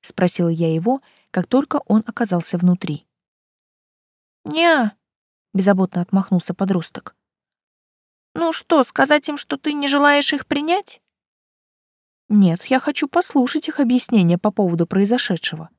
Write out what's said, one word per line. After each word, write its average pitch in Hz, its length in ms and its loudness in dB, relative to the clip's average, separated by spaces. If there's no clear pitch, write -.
спросила - 460 -2
я 165 240 0
его, 214 300 -2
как 180 160 -4
только 285 400 0
он 220 200 2
оказался 190 500 -4
внутри. 175 500 0
«Не», 311 480 0
беззаботно 190 480 2
отмахнулся 185 540 0
подросток. - 640 -6
«Ну 320 180 -2
что, 311 320 2
сказать 285 440 0
им, 294 80 -6
что - 200 -8
ты 302 160 -6
не 285 160 -4
желаешь 285 440 2
их 285 140 -6
принять?» 311 560 -4
«Нет, 190 360 4
я 262 140 0
хочу 285 300 -4
послушать 302 600 0
их 302 120 -6
объяснения 226 580 2
по 208 140 -2
поводу 170 340 0
произошедшего. 190 840 -2